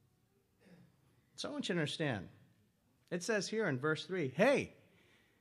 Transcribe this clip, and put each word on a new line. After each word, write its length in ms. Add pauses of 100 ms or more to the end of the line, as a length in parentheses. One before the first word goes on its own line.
(1400)
So 140
I 20
want 160
you 60
to 60
understand. 460 (840)
It 120
says 260
here 200
in 100
verse 280
three, 280
"Hey, 400 (680)